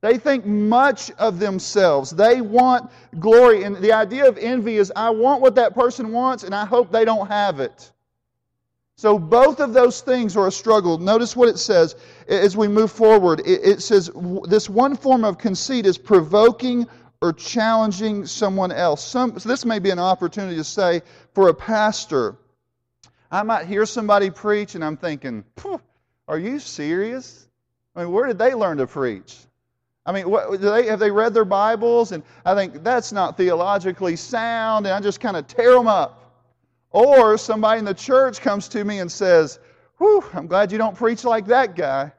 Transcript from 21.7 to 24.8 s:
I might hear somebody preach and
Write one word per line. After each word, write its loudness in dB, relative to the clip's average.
I -4
might -4
hear -2
somebody 0
preach -6
and -10